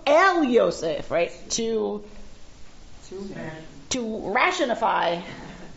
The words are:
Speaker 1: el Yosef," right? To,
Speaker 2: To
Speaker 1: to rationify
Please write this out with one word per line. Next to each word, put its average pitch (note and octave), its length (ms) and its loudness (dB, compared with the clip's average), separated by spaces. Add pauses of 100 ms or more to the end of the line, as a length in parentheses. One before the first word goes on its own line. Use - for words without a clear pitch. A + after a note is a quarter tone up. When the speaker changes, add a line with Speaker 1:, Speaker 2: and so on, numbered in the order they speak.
Speaker 1:
el E4+ 380 6
Yosef," F3+ 680 2
right? E3+ 220 2 (200)
To, G#3+ 520 -2 (1040)
Speaker 2:
To F#3+ 160 -10 (640)
Speaker 1:
to C4 100 -2 (360)
rationify G#3+ 880 2 (540)